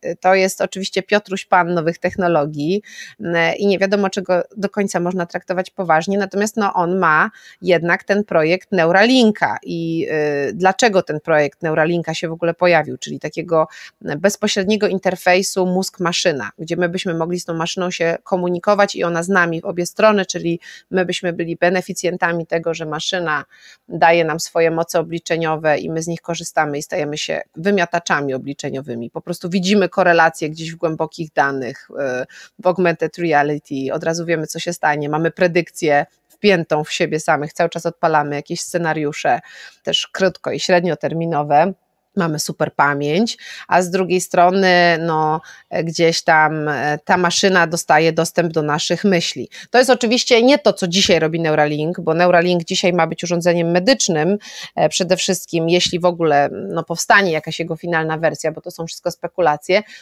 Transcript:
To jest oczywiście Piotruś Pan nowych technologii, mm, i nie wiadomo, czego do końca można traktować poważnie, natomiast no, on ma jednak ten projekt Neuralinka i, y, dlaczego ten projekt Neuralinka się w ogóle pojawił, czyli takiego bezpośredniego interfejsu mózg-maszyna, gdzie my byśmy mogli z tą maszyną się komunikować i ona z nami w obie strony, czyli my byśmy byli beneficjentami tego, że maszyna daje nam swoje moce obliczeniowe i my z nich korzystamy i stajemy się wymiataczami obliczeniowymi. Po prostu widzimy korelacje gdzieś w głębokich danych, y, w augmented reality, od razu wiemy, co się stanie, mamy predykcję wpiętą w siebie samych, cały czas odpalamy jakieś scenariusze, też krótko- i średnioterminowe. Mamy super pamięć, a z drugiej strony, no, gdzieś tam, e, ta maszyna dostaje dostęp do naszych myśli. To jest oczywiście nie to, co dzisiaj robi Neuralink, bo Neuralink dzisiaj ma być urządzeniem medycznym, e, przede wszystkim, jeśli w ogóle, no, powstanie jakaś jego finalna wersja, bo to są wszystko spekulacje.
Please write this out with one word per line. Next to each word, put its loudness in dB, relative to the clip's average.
To 4
jest 0
oczywiście -4
Piotruś -2
Pan 2
nowych -2
technologii, 0
mm, 0
i -2
nie 2
wiadomo, 2
czego -2
do -4
końca -2
można -2
traktować -6
poważnie, 0
natomiast -2
no, 0
on 0
ma 4
jednak 2
ten 0
projekt 0
Neuralinka 4
i, -4
y, -4
dlaczego 2
ten -4
projekt 0
Neuralinka 0
się -6
w -8
ogóle -2
pojawił, 2
czyli -10
takiego -2
bezpośredniego -2
interfejsu 0
mózg-maszyna, -2
gdzie -8
my 0
byśmy -6
mogli -4
z -12
tą -8
maszyną -4
się -2
komunikować 0
i -4
ona -2
z -4
nami 2
w -10
obie -4
strony, 2
czyli -4
my 0
byśmy -4
byli -4
beneficjentami -2
tego, -2
że -8
maszyna -4
daje 4
nam -2
swoje 0
moce -2
obliczeniowe -2
i -6
my -4
z -12
nich -6
korzystamy -4
i -8
stajemy -6
się -6
wymiataczami 0
obliczeniowymi. -8
Po -12
prostu -8
widzimy 2
korelacje 2
gdzieś -10
w -14
głębokich -6
danych, -2
y, -8
w -2
augmented 0
reality, 0
od -6
razu -4
wiemy, -2
co -10
się -6
stanie, -2
mamy 0
predykcję 0
wpiętą 2
w -12
siebie -2
samych, -2
cały 0
czas -8
odpalamy 0
jakieś -8
scenariusze, -2
też -2
krótko- -2
i -6
średnioterminowe. 0
Mamy 0
super -4
pamięć, 0
a 4
z -2
drugiej 0
strony, 4
no, 0
gdzieś 2
tam, 4
e, -2
ta 2
maszyna 2
dostaje 2
dostęp 0
do 0
naszych -2
myśli. 0
To 2
jest 6
oczywiście 2
nie 6
to, 2
co -4
dzisiaj 2
robi -2
Neuralink, 0
bo 0
Neuralink 4
dzisiaj -2
ma 2
być -8
urządzeniem 0
medycznym, 2
e, 2
przede 0
wszystkim, -2
jeśli 0
w 0
ogóle, 2
no, -6
powstanie 2
jakaś -4
jego -6
finalna -4
wersja, -2
bo -10
to -12
są -10
wszystko -8
spekulacje. -2